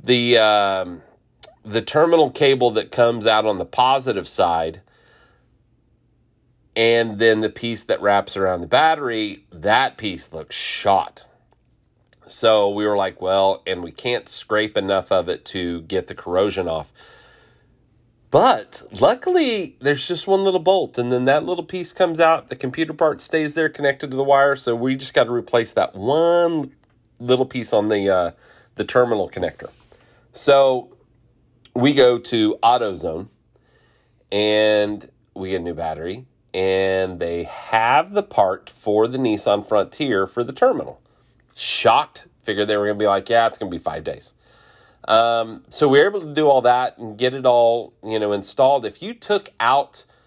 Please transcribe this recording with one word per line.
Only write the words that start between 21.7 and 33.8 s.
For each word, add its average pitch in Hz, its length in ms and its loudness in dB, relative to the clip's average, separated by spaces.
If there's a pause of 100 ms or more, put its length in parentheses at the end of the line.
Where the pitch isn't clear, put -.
comes 170 280 0
out. 160 300 2
The 127 60 -10
computer 156 380 -6
part 156 260 0
stays 151 360 -4
there 160 120 0
connected 143 440 -4
to 131 60 -6
the 139 60 0
wire, 139 320 4
so 123 200 -2
we 131 200 -2
just 135 200 -8
gotta 120 160 2
replace 117 420 -2
that - 220 -2
one 160 760 0 (480)
little 123 280 0
piece 120 260 -8
on 107 160 2
the, 101 200 0
uh, 90 220 0 (440)
the 104 100 -6
terminal 117 420 0
connector. - 440 -10 (600)
So 139 640 2 (800)
we 135 200 2
go 123 260 6
to 110 420 -2
AutoZone, 98 680 0 (1000)